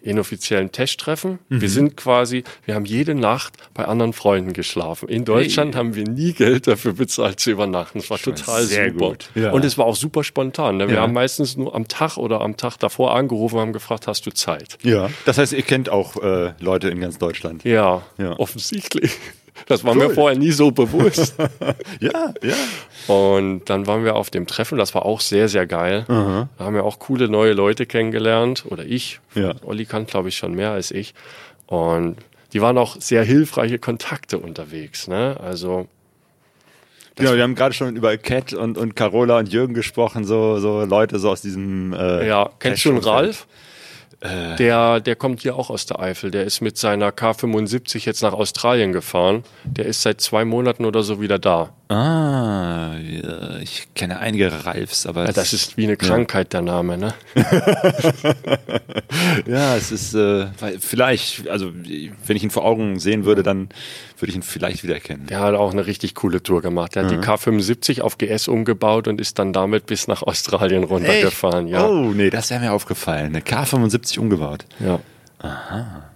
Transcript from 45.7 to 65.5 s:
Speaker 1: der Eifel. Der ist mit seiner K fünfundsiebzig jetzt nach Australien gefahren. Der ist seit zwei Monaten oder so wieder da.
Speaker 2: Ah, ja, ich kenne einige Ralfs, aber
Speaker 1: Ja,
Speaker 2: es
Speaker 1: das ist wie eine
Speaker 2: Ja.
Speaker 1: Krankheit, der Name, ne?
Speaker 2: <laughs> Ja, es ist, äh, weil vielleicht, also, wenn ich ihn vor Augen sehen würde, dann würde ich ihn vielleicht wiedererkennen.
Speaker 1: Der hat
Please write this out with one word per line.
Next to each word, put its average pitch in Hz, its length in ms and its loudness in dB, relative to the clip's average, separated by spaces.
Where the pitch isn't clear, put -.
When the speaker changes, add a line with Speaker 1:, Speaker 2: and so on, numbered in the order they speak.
Speaker 1:
der - 140 -8
Eifel. 92 320 -6
Der 98 140 -2
ist - 160 -4
mit 107 160 -4
seiner 104 340 2
K 113 220 0
fünfundsiebzig 113 720 -2
jetzt - 180 -2
nach 104 100 4
Australien 107 600 2
gefahren. 92 500 2
Der 110 200 -4
ist 110 180 -2
seit 107 180 0
zwei 110 240 2
Monaten 120 400 0
oder 110 180 2
so 104 180 -4
wieder 101 160 2
da. 85 360 2
Speaker 2:
Ah, 107 1080 0
ja, 80 600 -8
ich - 340 -12
kenne 90 260 -6
einige 95 460 0
Ralfs, - 400 -4
aber 87 180 -2
Speaker 1:
Ja, 107 60 2
Speaker 2:
es 101 60 -2
Speaker 1:
das 95 180 0
ist - 240 -4
wie 110 60 2
eine 104 80 2
Speaker 2:
Ja. 101 60 0
Speaker 1:
Krankheit, 98 560 0
der 90 100 -2
Name, 87 340 -2
ne? 110 160 -4
Speaker 2:
<laughs> - 1000 2
Ja, 131 280 2
es 104 160 -2
ist, 107 220 -6
äh, 101 340 2
weil 98 200 -8
vielleicht, 123 680 -2
also, 95 260 -6
wenn 85 640 -6
ich 95 60 -4
ihn 107 60 -2
vor - 160 -2
Augen 107 340 0
sehen 101 260 0
würde, 101 180 6
dann 95 260 0
würde - 100 -4
ich 90 60 -6
ihn 92 80 -4
vielleicht - 400 -6
wiedererkennen. 71 440 -8
Speaker 1:
Der - 120 -8
hat 104 160 4